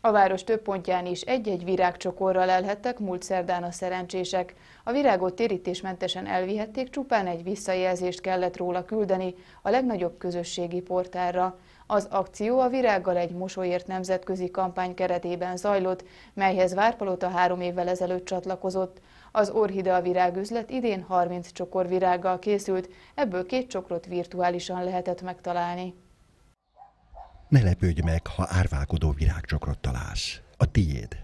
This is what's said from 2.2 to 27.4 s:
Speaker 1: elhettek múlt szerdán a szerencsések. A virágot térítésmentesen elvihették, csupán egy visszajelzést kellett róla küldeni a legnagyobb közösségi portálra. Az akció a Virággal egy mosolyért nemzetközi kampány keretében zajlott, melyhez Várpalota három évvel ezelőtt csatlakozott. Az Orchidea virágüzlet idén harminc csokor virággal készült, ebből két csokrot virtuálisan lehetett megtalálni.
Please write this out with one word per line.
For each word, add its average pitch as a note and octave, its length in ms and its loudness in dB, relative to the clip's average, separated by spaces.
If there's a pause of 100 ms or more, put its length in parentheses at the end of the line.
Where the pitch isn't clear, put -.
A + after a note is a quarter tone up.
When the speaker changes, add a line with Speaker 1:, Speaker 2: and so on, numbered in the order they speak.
Speaker 1:
elhettek G3+ 500 0
múlt F#3 240 -4
szerdán F3+ 400 -2
a F3 80 -6
szerencsések. F3+ 840 -4 (280)
A A#3 80 -4
virágot F#3+ 440 4
térítésmentesen F#3 920 -2
elvihették, G#3+ 640 -2
csupán A#3+ 380 0
egy E3+ 160 -4
visszajelzést F#3 800 0
kellett F#3 360 0
róla F3+ 280 -2
küldeni F#3+ 480 0 (280)
a - 80 -2
legnagyobb G#3+ 480 0
közösségi F3 640 -4
portálra. F3+ 760 -2 (280)
Az G#3 240 2
akció G#3 480 0
a B3+ 100 4
Virággal G3 480 2
egy F3 140 0
mosolyért F3+ 560 -4
nemzetközi F#3 640 -2
kampány F#3 420 -2
keretében F3+ 640 -2
zajlott, F#3 480 0 (280)
melyhez F#3 400 4
Várpalota F#3+ 560 2
három F3+ 320 2
évvel F3+ 280 -2
ezelőtt F3+ 360 0
csatlakozott. F#3 760 -4 (300)
Az G#3 180 4
Orchidea F#3+ 520 2
virágüzlet F3+ 680 0
idén A#3 320 0
harminc F3 500 0
csokor F3+ 360 -2
virággal F3+ 520 2
készült, G3 500 0 (260)
ebből F#3 300 0
két B3+ 220 -2
csokrot F3+ 380 -6
virtuálisan F3+ 800 -2
lehetett F3+ 380 -2
megtalálni. F3 720 -4 (1500)